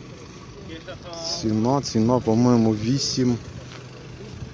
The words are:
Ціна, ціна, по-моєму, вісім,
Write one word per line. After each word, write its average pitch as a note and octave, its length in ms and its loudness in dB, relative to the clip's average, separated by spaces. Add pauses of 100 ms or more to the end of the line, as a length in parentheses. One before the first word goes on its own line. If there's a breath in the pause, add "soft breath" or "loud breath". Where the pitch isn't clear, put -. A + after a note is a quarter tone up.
(1400)
Ціна, A2+ 420 2
ціна, A#2 380 2
по-моєму, A2+ 540 6
вісім, B2 640 0 (1160)